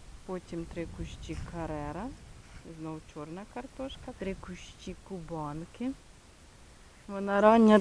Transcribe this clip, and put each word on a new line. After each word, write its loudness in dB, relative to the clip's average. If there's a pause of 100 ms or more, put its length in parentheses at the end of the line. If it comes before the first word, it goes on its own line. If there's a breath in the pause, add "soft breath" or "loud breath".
(260)
Потім -8
три -8 (100)
кущі -8 (160)
карера, -6 (720)
знов -8 (140)
чорна -10 (120)
картошка, -10
три -4
кущі -14 (120)
кубанки. -6 (1160)
Вона 0
рання, 10